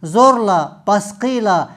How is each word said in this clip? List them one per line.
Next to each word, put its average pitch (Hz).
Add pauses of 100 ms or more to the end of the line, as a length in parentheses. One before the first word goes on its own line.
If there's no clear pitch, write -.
zorla, 202
baskıyla, 202